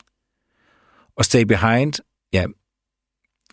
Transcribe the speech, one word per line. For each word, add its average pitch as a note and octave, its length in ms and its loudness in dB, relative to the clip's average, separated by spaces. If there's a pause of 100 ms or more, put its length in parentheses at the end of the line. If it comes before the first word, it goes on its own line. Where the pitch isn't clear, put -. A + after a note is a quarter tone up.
(1160)
Og A2+ 100 -2
Stay B2 160 2
Behind, A2+ 520 0 (400)
ja, F#2 120 0 (1080)